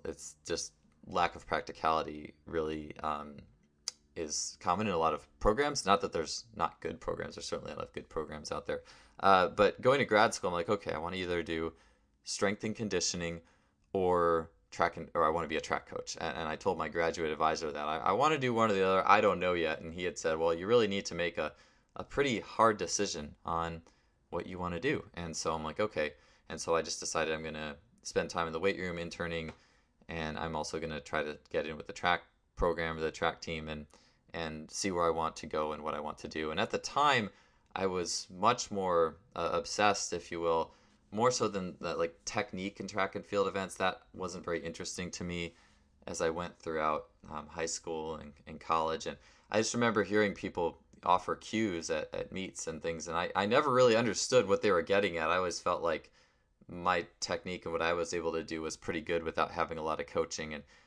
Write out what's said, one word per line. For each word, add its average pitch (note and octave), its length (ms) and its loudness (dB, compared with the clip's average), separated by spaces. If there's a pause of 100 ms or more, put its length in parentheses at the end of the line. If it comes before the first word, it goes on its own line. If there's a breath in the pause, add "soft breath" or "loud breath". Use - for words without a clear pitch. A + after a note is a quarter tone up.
it's - 300 -10 (100)
just - 280 -4 (340)
lack F2 280 0
of - 120 -16
practicality D#2 840 0 (120)
really, D#2 560 -4
um, D2+ 360 -6 (800)
is - 440 -6
common F#2+ 280 2
in F#2+ 60 0
a E2+ 40 0
lot D#2+ 160 4
of D2+ 120 -6 (140)
programs. C#3 460 2
Not G2 160 6
that F#2+ 100 -2
there's - 320 -2 (120)
not - 260 -2
good D#2+ 180 -6
programs. E2 360 -6
There's - 100 -12
certainly D2 260 -6
a D2+ 40 -10
lot D#2+ 100 -8
of - 80 -16
good - 160 -12
programs D2+ 420 -8
out D2+ 140 -6
there. D2+ 160 -4 (400 loud breath)
Uh, F#2 260 8
but - 320 4
going C3+ 200 6
to A#2 60 2
grad G#2+ 280 6
school, - 160 -2
I'm F2+ 40 0
like, E2+ 140 0
"Okay, G2+ 240 0
I - 60 -4
wanna E2+ 180 -6
either F2 260 0
do D#2+ 300 -2 (540 soft breath)
strength G2+ 400 -2
and G#2+ 100 -4
conditioning F2 640 -2 (540 soft breath)
or E2+ 560 4 (220)
track - 260 2
and, D2 160 -12
or E2 120 4
I D#2 40 6
wanna E2 180 0
be D#2 80 -2
a C#2+ 60 0
track - 260 -2
coach." - 320 -8
And, D#2+ 180 -4
and D#2+ 120 -4
I D#2 80 -4
told F#2 200 0
my D#2 120 -4
graduate D#2+ 420 0
advisor D#2 400 2
that D2 140 -6
I, D#2 120 -2
I - 140 2
wanna D3 260 4
do B2+ 160 0
one A2+ 160 4
or G#2 40 2
the F#2+ 120 4
other. F#2+ 220 6
I G#2 140 8
don't F#2+ 180 6
know F2+ 140 2
yet. D#2+ 260 2
And E2 140 -10
he F2+ 100 -6
had F2 140 -2
said, D#2+ 200 0
"Well, E2 160 4
you F2 140 -2
really A#2 200 6
need G2 180 -2
to - 100 -8
make E2+ 220 -2
a, D#2 160 -2 (420 soft breath)
a - 80 -8
pretty C3+ 380 0
hard A2 360 4
decision E2+ 580 -4 (100)
on E2 360 -2 (500 soft breath)
what E2+ 160 -4
you F#2 120 -10
wanna F2 220 -4
do." C3 320 -2
And E2 220 -8
so E2 180 -2
I'm D#2+ 100 -4
like, D#2 160 -4
"Okay." D#2 340 -2 (360 soft breath)
And D#2+ 100 -8
so E2 160 0
I E2 60 4
just D#2 180 -6
decided D#2+ 340 -2
I'm D#2+ 100 -4
gonna D#2 340 -8 (260)
spend E2+ 260 -2
time E2+ 180 0
in D#2 60 -4
the D#2+ 60 -4
weight G2 200 0
room F2 180 -4
interning, E2 560 -6 (560 soft breath)
and D#2+ 280 -4
I'm D#2+ 200 -4
also D2+ 200 -4
gonna D#2 220 -6
try D2+ 240 -4
to D2 140 -6 (140)
get D#2 140 0
in D#2 120 -8
with - 100 -14
the - 60 -12
track F2 300 2 (340)
program, E2 420 0
the D#2 120 0
track E2 280 -2
team, D#2 300 -8
and, D2+ 160 -8 (480 soft breath)
and D#2 360 -8
see - 220 -4
where E2+ 160 2
I - 20 4
want D#2+ 280 0
to - 80 -10
go D2+ 260 -2
and D2+ 100 -8
what D2+ 120 -4
I D2+ 80 -6
want D2+ 160 -10
to - 100 -12
do. D#2 240 -4
And E2 80 -4
at A2 100 0
the - 80 -2
time, C3+ 520 2 (440 soft breath)
I F#2 120 0
was F2+ 440 -2
much G#2 400 0
more, E2+ 460 2 (180)
uh, E2+ 200 -2
obsessed, G2 580 0
if E2+ 180 -8
you E2 120 -6
will, E2 320 0 (380 soft breath)
more A#2 200 2
so A#2+ 160 0
than F#2 320 -6
the, E2 160 -4
like, E2 300 -2
technique G2+ 560 -4
in G2 60 -8
track G2 280 -2
and G2+ 100 -8
field G2 220 2
events. F#2+ 280 -4
That F#2 260 -2 (120)
wasn't F2+ 300 -8
very E2+ 160 -2
interesting E2+ 520 -8
to - 120 -8
me F2 320 -6 (500 soft breath)
as E2+ 140 -8
I E2+ 120 2
went E2+ 280 -8
throughout, D#2+ 460 -2 (260)
um, D2+ 160 -10
high E2 180 -4
school D#2+ 520 -6
and, D2 160 -16 (120)
and E2+ 140 -14
college. D#2+ 460 0
And D2+ 100 -6 (340 soft breath)
I G#2+ 100 2
just A2 140 0
remember A#2 300 2
hearing G2+ 300 2
people E2+ 460 -2 (260)
offer F2 320 2
cues G2 520 -2
at, D#2 240 -2
at - 200 -6
meets - 340 -8
and D#2 160 -8
things, E2 240 -4
and E2 80 -4
I, F2 220 -2
I G2 80 4
never C3+ 260 4
really B2 240 8
understood A2+ 540 4
what G2+ 120 4
they G#2 100 6
were E2+ 100 6
getting F#2+ 360 2
at. D#2+ 120 2
I F2 80 4
always F2+ 240 -2
felt F2+ 200 0
like D#2+ 300 -2 (560 soft breath)
my F2 380 0 (160)
technique F2+ 440 -4
and F2 60 -6
what E2 100 -2
I E2+ 120 2
was E2+ 200 -2
able E2 200 -2
to D#2+ 100 -2
do D#2+ 180 -6
was D#2 140 -6
pretty E2+ 260 -6
good E2 220 -2
without D#2+ 280 -2
having E2 260 -2
a D#2 60 -6
lot D#2 180 -2
of D2 60 -10
coaching, D#2 460 -4
and D2 100 -10 (240 soft breath)